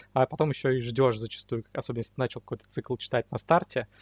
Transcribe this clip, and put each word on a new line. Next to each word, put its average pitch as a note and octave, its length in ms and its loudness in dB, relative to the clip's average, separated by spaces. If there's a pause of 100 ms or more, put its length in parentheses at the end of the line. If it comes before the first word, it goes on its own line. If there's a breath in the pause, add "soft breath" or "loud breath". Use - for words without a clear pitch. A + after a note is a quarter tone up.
(140 soft breath)
а C3 140 6
потом D#3 240 0
ещё C#3 180 0
и C3 120 2
ждёшь A#2+ 360 4
зачастую, A2+ 460 -6 (100)
особенно A#2+ 280 -4
если - 120 -10
ты C3 80 -4
начал A#2+ 200 -4
какой-то - 280 -10
цикл B2 280 -6
читать - 340 -2
на A2 80 -4
старте, - 480 0 (140 soft breath)